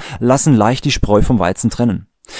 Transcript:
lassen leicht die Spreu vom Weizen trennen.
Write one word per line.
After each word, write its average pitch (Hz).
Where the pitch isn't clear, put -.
lassen 127
leicht 110
die 143
Spreu 104
vom 120
Weizen 95
trennen. 117